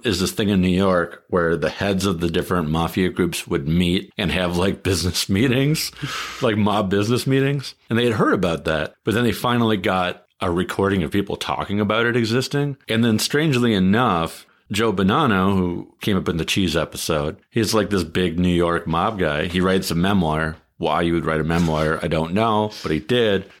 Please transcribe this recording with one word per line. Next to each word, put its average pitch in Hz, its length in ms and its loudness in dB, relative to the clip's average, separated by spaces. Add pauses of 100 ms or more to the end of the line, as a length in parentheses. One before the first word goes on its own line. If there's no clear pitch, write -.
is 92 160 0
this 90 100 0
thing 104 200 -2
in 98 100 4
New 90 80 4
York 90 600 0
where 85 280 2
the 76 140 -2
heads 95 360 -2
of 87 140 0
the 85 100 0
different 87 400 -2
mafia 82 380 0
groups 87 400 -2
would 76 180 -2
meet 87 500 0
and 95 140 -2
have, 87 260 -2
like, 92 280 -2
business 87 440 -2
<laughs> 98 100 0
meetings, 135 520 0 (520)
like, 113 140 2
mob 104 340 2
business 107 360 0
meetings. 135 480 0 (160)
And 113 80 2
they 120 60 2
had 117 100 2
heard 233 200 2
about 87 320 -2
that. 78 280 -2 (100)
But 110 100 0
then 120 100 2
they 110 80 2
finally 117 460 2
got 92 460 -2 (160)
a 95 100 0
recording 95 520 2
of 73 80 -2
people 98 260 -2
talking 78 440 -4
about 107 260 0
it 120 100 0
existing. 131 600 -2 (120)
And 113 160 2
then 110 140 2
strangely 127 560 2
enough, 95 720 0 (240)
Joe 107 220 0
Bonanno, 98 640 2
who 90 360 -2 (100)
came 104 140 0
up 82 120 0
in 85 80 -2
the 80 80 -2
Cheese 85 320 0
episode, 76 600 -2 (140)
he's, 107 240 0
like, 101 160 2
this 95 140 2
big 85 340 -2
New 90 160 2
York 85 320 0
mob 92 320 -2
guy. 78 280 0
He 90 140 -2
writes 95 300 0
a 85 60 -2
memoir. 80 600 0 (200)
Why 80 260 0
you 85 120 0
would 82 100 0
write 78 160 0
a 76 40 -2
memoir, 80 580 0
I 87 60 -4
don't 80 260 -2
know, 107 380 0 (100)
but - 80 -6
he 80 80 0
did. 104 460 0 (160)